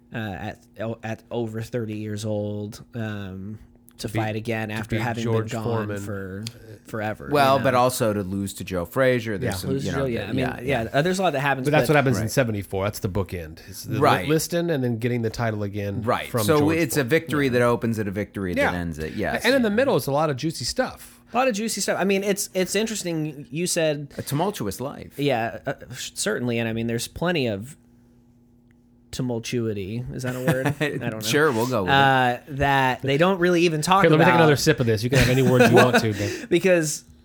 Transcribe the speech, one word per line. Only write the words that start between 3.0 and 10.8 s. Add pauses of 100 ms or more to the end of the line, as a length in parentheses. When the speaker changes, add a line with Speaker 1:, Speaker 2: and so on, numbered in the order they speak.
Speaker 1:
to
Speaker 2:
To
beat,
Speaker 1:
fight
again
Speaker 2:
to
Speaker 1:
after
Speaker 2:
beat
Speaker 1:
having
Speaker 2:
George
Speaker 1:
been
gone
Speaker 2:
Foreman.
Speaker 1:
for (440)
forever,
Speaker 3:
Well,
Speaker 1:
you
Speaker 3:
but
Speaker 1:
know?
Speaker 3:
also
to
lose
to
Joe
Frazier.
There's
Speaker 2:
Yeah.
Speaker 3:
some,
Speaker 1:
Lose
Speaker 3:
you
Speaker 1:
to
Speaker 3:
know,
Speaker 1:
Joe,
yeah.
Speaker 3:
the,
Speaker 1:
I
mean,
Speaker 3:
yeah,
Speaker 1:
yeah,